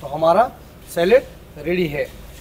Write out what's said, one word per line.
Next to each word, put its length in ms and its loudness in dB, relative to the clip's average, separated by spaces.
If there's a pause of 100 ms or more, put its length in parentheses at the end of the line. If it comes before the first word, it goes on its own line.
तो 60 -14
हमारा 440 2 (440)
सैलेड 320 2 (320)
ready 280 -4
है, 200 -6 (340)